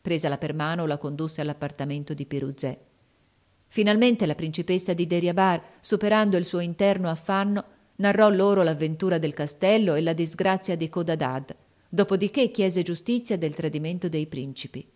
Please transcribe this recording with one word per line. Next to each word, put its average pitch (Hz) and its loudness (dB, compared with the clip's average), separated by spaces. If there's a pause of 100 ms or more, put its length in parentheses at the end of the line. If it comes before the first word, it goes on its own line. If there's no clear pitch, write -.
Presala 156 -2
per 151 -6
mano, 160 -2
la 147 -2
condusse 151 -6
all'appartamento 147 -6
di 143 -8
Piruzè. 139 -6 (880)
Finalmente 220 2
la 151 0
principessa 175 -2
di 170 -2
Deriabar, 175 2 (200)
superando 208 2
il 175 2
suo 175 -2
interno 180 0
affanno, 196 -2 (320)
narrò 202 6
loro 196 4
l'avventura 160 0
del 151 -2
castello 185 2
e 151 2
la 165 0
disgrazia 175 0
di 160 -4
Codadad, 156 -4 (340)
dopodiché 202 2
chiese 185 0
giustizia 214 -2
del 160 -2
tradimento 160 -4
dei 156 -4
principi. 135 -10